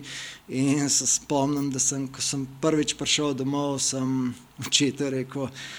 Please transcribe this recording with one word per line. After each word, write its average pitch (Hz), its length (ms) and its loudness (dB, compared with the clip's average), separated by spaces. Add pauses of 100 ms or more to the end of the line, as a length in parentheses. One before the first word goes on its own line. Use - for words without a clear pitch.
(480)
in 139 420 2
se 131 180 2
spomnim, 143 640 2
da 131 80 -4
sem, 139 280 0
ko - 140 -10
sem 135 260 -2 (140)
prvič 151 320 4
prišel 147 400 0
domov, 139 460 0
sem 131 560 0 (320)
očetu 139 420 2
rekel: 131 400 -2 (300)